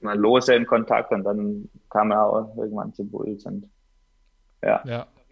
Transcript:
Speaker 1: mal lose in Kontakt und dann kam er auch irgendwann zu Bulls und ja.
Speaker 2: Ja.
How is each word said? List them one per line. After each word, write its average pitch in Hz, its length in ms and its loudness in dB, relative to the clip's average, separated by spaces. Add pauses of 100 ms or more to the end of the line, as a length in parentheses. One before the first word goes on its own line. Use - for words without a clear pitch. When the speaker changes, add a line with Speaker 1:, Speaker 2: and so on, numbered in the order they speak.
Speaker 1:
mal 104 160 -4
lose 120 360 4
in 117 120 4
Kontakt 113 460 0
und 98 120 0
dann 104 460 -4 (200)
kam 107 220 2
er 104 140 4
auch 110 320 -2
irgendwann 107 360 -6
zu 104 120 -8
Bulls 104 400 -8
und 98 240 -10 (920)
ja. - 220 0
Speaker 2:
Ja. 120 240 -8 (240)